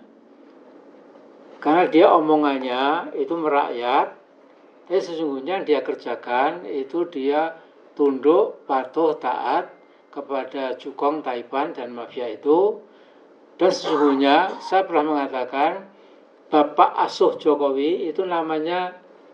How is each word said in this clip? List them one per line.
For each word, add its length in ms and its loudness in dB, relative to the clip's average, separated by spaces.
Karena 240 4
dia 240 8
omongannya 1040 0
itu 160 -4
merakyat, 880 -2
tapi 160 -2
sesungguhnya 640 -4
dia 160 2
kerjakan 880 -4
itu 400 -4
dia 480 -2
tunduk, 720 2
patuh, 480 0
taat 560 -2
kepada 640 -6
Cukong, 480 -4
Taipan, 480 -6
dan 240 -12
mafia 320 -10
itu. 560 2
Dan 160 2
sesungguhnya 960 2
saya 160 2
pernah 320 0
mengatakan 720 -2
Bapak 560 2
asuh 320 0
Jokowi 720 0
itu 160 -4
namanya 720 -4